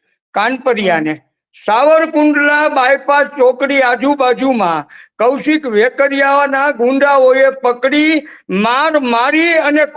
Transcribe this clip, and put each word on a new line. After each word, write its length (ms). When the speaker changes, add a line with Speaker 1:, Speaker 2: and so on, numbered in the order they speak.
Speaker 1:
કાનપરિયાને 800
Speaker 2:
હમ. 100
Speaker 1:
સાવરકુંડલા 1000
બાયપાસ 600
ચોકડી 480
આજુબાજુમાં 1000
કૌશિક 420
વેકરિયાના 880
ગુંડાઓએ 680
પકડી, 480
માર 260
મારી 440
અને 140